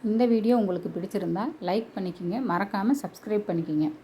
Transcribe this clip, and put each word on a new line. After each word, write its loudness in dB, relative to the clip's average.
இந்த 4
வீடியோ 4
உங்களுக்கு 0
பிடிச்சிருந்தா -2
லைக் 0
பண்ணிக்கங்க, -4
மறக்காம 2
சப்ஸ்கிரைப் -4
பண்ணிக்கங்க. 0